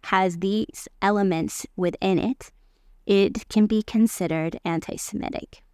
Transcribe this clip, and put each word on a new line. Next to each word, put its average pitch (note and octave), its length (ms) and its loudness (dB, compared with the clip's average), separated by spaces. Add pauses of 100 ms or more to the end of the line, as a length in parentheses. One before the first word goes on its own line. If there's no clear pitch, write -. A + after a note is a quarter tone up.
has F#3+ 340 2
these G3 480 -4 (160)
elements G3 720 0
within F3+ 460 0
it, - 320 -4 (520)
it G3 440 2
can G#3+ 180 4
be G#3+ 160 2
considered E3 840 0
anti-Semitic. - 1080 -6